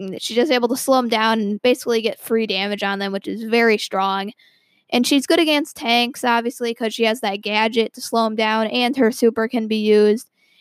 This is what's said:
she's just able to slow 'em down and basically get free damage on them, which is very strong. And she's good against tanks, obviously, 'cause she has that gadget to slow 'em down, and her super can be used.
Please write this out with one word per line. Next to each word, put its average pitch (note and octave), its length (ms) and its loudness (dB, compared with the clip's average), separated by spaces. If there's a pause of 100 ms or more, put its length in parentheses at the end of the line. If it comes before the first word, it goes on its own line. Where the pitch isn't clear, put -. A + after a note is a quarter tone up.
(180)
she's - 180 -8
just B3+ 160 2
able A#3+ 160 2
to C4 80 -2
slow C4 220 2
'em A#3+ 100 0
down A3+ 320 2
and G#3 220 -2
basically A#3+ 380 0
get G#3+ 200 -4
free A3+ 260 0
damage G3+ 360 -4
on G3+ 160 -2
them, G3 140 -4
which G3 140 -6
is G3+ 160 -8
very A3+ 340 2
strong. G3 560 -4 (580)
And A#3+ 160 2
she's C#4 200 2
good E4 140 4
against D#4 360 0
tanks, A#3+ 460 0
obviously, A#3 520 -2
'cause A3+ 200 -4
she A3+ 100 -2
has A3 180 0
that G#3 200 -4
gadget A3 520 0
to B3+ 60 -18
slow A3+ 260 -2
'em A3 100 -6
down, A3 320 0
and A#3+ 280 -2
her A#3+ 140 4
super A3+ 380 0
can A3 180 -2
be A3 120 0
used. G#3+ 500 4 (320)